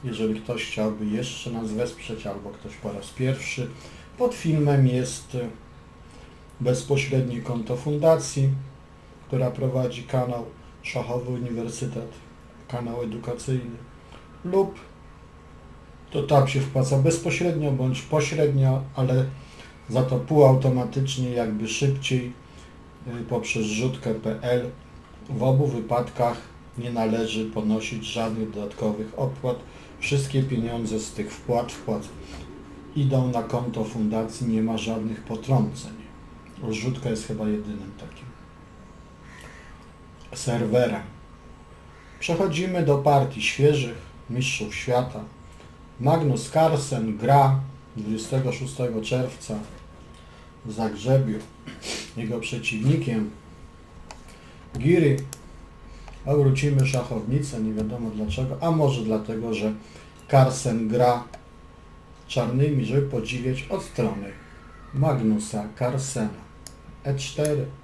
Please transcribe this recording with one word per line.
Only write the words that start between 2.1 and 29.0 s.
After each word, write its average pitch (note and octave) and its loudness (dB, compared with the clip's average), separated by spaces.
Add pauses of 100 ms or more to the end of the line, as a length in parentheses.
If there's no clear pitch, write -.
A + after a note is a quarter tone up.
albo G2 -8
ktoś - -14
po G#2 -8
raz - -10
pierwszy, C3 -2 (500)
pod B3 2
filmem C#3+ 4
jest B2+ -2 (1200)
bezpośrednie B2 2
konto A#2+ -4
fundacji, D3 4 (800)
która B2+ 0
prowadzi B2+ -2
kanał B2 -2 (380)
Szachowy B2 -4
Uniwersytet, A#2 -6 (580)
kanał A#2+ -6
edukacyjny, A#2+ -4 (680)
lub G3 2 (1400)
to C#3+ -2
tam C3+ 6
się C3+ 0
wpłaca C3+ 2
bezpośrednio D#3+ 2
bądź B2+ 0
pośrednio, C#3 4 (140)
ale B2+ 4 (640)
za B2+ 2
to C3 0
półautomatycznie, C3 6
jakby A2 -2
szybciej, C3 0 (720)
y, A#2 -8
poprzez A2+ 0
rzutkę A2+ -2
P A2 -4
L. B2 2 (600)
W B2+ -2
obu C3+ 6
wypadkach A#2+ 0 (400)
nie A#2+ -6
należy A2 0
ponosić G#2+ -2
żadnych A2 -4
dodatkowych G#2 -4